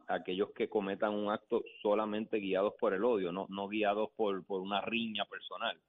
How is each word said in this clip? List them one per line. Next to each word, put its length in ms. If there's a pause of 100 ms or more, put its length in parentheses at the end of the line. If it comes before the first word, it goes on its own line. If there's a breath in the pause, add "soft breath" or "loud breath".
a 80
aquellos 400
que 140
cometan 460
un 160
acto 320 (180)
solamente 580
guiados 400
por 140
el 120
odio, 280
no, 160
no 180
guiados 480
por, 300
por 160
una 220
riña 420
personal. 640